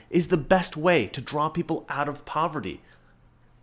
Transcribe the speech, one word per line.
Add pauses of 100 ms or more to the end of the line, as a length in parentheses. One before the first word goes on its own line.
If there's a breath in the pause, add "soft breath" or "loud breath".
(120)
is
the
best
way
to
draw
people
out
of
poverty. (800 soft breath)